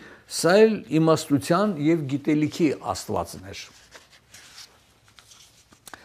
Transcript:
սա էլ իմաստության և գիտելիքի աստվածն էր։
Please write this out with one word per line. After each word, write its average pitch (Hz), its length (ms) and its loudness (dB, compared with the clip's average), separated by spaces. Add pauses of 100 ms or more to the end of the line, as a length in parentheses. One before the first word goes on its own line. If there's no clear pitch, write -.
(260)
սա - 300 0
էլ 220 220 6 (120)
իմաստության 160 880 2
և 151 300 0
գիտելիքի 147 640 0 (120)
աստվածն 95 720 -8
էր։ - 140 -16 (2500)